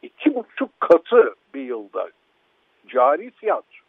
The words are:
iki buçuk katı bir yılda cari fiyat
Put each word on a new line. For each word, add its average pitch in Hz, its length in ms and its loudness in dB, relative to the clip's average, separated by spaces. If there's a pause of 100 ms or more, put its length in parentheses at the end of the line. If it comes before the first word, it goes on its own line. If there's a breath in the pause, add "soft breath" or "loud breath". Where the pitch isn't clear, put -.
iki - 320 -4
buçuk - 460 -10
katı 165 540 4 (200)
bir 135 60 -10
yılda 104 500 -10 (760)
cari 143 420 0
fiyat 170 340 -4 (240)